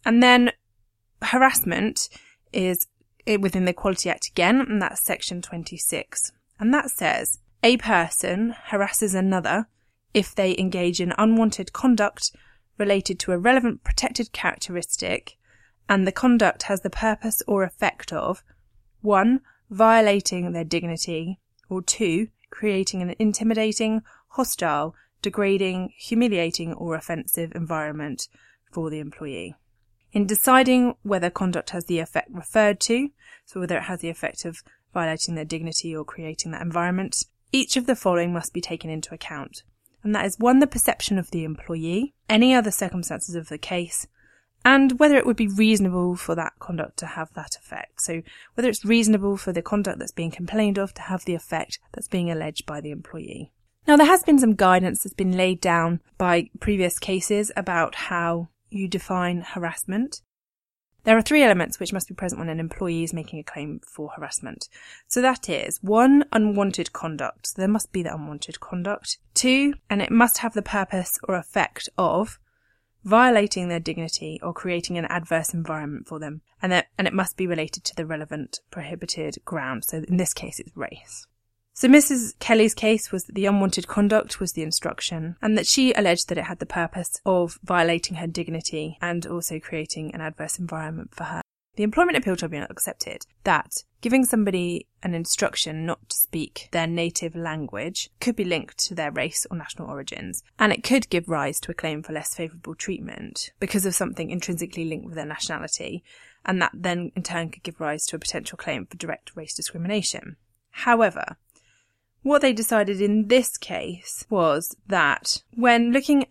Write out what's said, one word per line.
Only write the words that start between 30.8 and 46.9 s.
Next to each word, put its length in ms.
whether 280
conduct 400
has 160
the 120
effect 320
referred 500
to, 300
so 160
whether 160
it 80
has 160
the 80
effect 360
of 180
violating 400
their 100
dignity 520
or 80
creating 480
that 100
environment, 600
each 240
of 100
the 100
following 360
must 200
be 80
taken 300
into 240
account. 480
And 120
that 100
is, 140
one, 220
the 60
perception 520
of 140
the 120
employee, 680
any 260
other 160
circumstances 640
of 140
the 100
case, 480
and 340
whether 180
it 100
would 100
be 120
reasonable 680
for 200
that 240
conduct 380